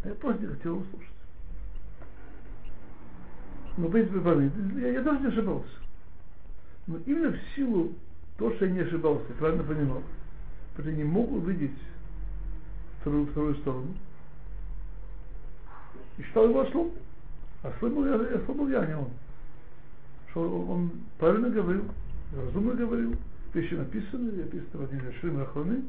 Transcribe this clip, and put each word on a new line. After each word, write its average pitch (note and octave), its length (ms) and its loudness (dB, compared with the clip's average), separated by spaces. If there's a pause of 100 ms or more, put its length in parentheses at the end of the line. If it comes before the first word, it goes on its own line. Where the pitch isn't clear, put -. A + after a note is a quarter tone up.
А G3+ 60 0
я G#3 40 -2
просто G#3 300 0
не E3+ 100 -2
хотел E3+ 220 -2
его G3 160 -2
слушать. - 180 -4 (2750)
Но, E3 100 2
в E3 40 2
принципе, G3 280 4
правильно. E3 600 4
Я, B3 120 2
я C4 100 2
даже C#4 200 4
не C#4 60 2
ошибался. G3 480 0 (1080)
Но E3 120 -2 (100)
именно D4+ 240 4
в - 240 -2
силу A3 380 2 (440)
того, A3 180 2
что G3 100 2
я F3+ 60 4
не F#3 100 2
ошибался, D3+ 480 2
я A#2+ 60 -4
правильно D#3 280 2
понимал, C#3+ 400 2 (680)
потому D3 180 -2
что - 0 -
я D3+ 80 0
не D3+ 80 0
мог G3 260 4
увидеть E3+ 460 0 (1200)
вторую, D3 280 2
вторую D3+ 280 2
сторону. C#3 400 -2 (2250)
И - 60 -4
считал A3+ 240 6
его C4+ 120 6
ослом. E4 320 2 (720)
Ослом G#3+ 320 0
был C#4+ 100 2
я, C4+ 100 4 (220)
ослом C4+ 200 0
был C#4+ 120 2
я, B3 120 4
а D#3+ 40 2
не D#3 100 0
он. C#3 140 -2 (1200)
Что E3 120 -2
он, F3 280 0
он F3 220 2 (260)
правильно G#3+ 320 6
говорил, G3 400 2 (460)
разумно F#3+ 400 0
говорил, A#2+ 400 0 (380)
вещи E3+ 200 0
написаны, G#3 560 -2
и F#3+ 120 -2
описаны C#3+ 280 -4
в - 60 -4
Владимире C3 440 -4
Шрим D3+ 200 0
Рахроны. F3 500 0